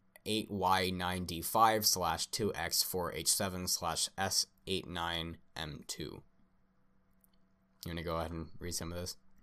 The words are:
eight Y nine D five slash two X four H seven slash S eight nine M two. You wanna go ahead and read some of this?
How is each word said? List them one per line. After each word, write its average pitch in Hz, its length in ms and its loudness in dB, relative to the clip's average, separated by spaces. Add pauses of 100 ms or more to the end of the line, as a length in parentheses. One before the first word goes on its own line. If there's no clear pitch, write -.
(260)
eight 107 240 -2
Y 95 420 4
nine 90 340 -2
D 82 160 -6
five 110 440 6
slash 85 420 2
two 104 280 0
X - 280 2
four - 280 -2
H 80 160 -2
seven 92 400 2
slash 82 400 0 (100)
S 95 280 2 (200)
eight 92 220 -2
nine 85 500 -4 (200)
M 76 300 -8
two. - 360 -8 (1600)
You 87 60 -8
wanna 85 140 -4
go 82 140 0
ahead 80 140 -2
and 80 160 -6 (120)
read 85 160 -6
some 85 180 -4
of 87 40 -6
this? 90 200 -6 (260)